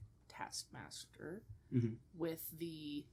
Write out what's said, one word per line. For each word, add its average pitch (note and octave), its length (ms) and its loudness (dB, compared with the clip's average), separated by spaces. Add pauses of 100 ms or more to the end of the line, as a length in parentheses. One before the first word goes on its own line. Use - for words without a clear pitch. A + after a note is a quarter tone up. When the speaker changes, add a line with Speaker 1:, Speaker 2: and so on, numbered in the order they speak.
(280)
Speaker 1:
Taskmaster - 1120 -6 (320)
Speaker 2:
Mm-hmm. A#2 200 8 (180)
Speaker 1:
with E3 280 2 (180)
the D#3 540 -2